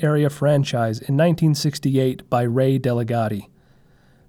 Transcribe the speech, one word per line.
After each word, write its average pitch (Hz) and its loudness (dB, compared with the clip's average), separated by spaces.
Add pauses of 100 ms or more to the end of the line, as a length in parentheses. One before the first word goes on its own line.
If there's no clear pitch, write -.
area 147 2
franchise 135 0
in 139 -4
nineteen 160 2
sixty-eight 135 -2
by 123 0
Ray 131 0
Delegati. 117 -2 (800)